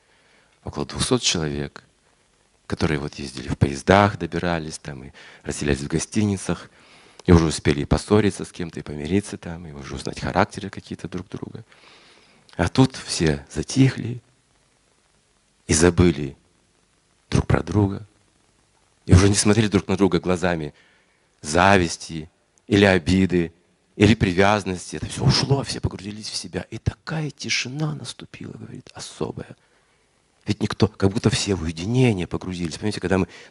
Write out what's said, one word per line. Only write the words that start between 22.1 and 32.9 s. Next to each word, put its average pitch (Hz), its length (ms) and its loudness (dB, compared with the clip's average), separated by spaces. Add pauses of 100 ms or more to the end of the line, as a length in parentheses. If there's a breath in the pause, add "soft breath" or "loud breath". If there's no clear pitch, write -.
или 101 180 6
обиды, 90 680 2 (440)
или 104 160 6
привязанности. 95 800 0
Это 78 120 -8
всё - 180 -6
ушло, 135 380 2
все - 180 -8
погрузились 104 480 -8
в - 60 -10
себя. 87 340 -8
И 113 80 -10
такая - 540 -6
тишина 143 640 -4
наступила, - 580 -14
говорит, - 400 -16
особая. - 640 -10 (880)
Ведь - 160 -4
никто, - 260 0
как - 240 0
будто 113 180 0
все 101 260 0
в 85 80 -6
уединение 92 640 0
погрузились. 87 500 -8
Понимаете, 104 240 -6